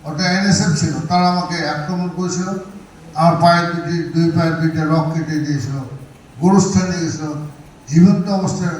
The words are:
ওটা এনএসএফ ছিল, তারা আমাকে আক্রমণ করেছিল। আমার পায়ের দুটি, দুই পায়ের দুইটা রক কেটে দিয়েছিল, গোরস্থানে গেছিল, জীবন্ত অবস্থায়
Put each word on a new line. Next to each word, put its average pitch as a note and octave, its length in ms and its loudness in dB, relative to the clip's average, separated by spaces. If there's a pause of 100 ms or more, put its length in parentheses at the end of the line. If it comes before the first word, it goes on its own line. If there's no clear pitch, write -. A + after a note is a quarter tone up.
ওটা D#3 280 -2
এনএসএফ F#3 480 2
ছিল, D#3 140 -2 (140)
তারা F3+ 220 2
আমাকে E3+ 400 -2
আক্রমণ F3 460 -4
করেছিল। F3+ 340 -4 (640)
আমার D#3+ 260 4
পায়ের E3+ 340 4
দুটি, E3 280 -4
দুই E3 280 0
পায়ের E3 220 0
দুইটা D#3 320 -2
রক D#3+ 280 0
কেটে D#3 260 -2
দিয়েছিল, C#3 320 -4 (680)
গোরস্থানে F3+ 680 2
গেছিল, D3 420 -8 (400)
জীবন্ত F#3+ 420 6
অবস্থায় F3 500 -2